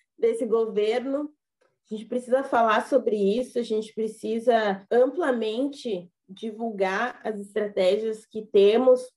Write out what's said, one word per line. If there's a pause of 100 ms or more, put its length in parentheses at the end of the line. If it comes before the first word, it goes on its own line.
(180)
desse
governo, (600)
a
gente
precisa
falar
sobre
isso,
a
gente
precisa
amplamente (200)
divulgar
as
estratégias
que
temos